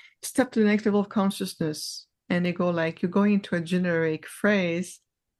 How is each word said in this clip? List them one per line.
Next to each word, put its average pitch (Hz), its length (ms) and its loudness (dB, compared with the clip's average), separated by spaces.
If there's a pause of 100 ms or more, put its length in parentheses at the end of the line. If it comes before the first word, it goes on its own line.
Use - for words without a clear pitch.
(220)
step - 300 -2
to 226 80 2
the 214 60 6
next 208 200 2
level 202 140 4
of 196 80 -2
consciousness." 185 1000 -4 (240)
And 175 160 0
they 180 60 0
go 175 180 0
like, 165 320 -2
"You're 180 80 0
going 202 240 4
into 196 220 -2
a 170 40 -2
generic 165 680 0
phrase. 185 720 -2 (400)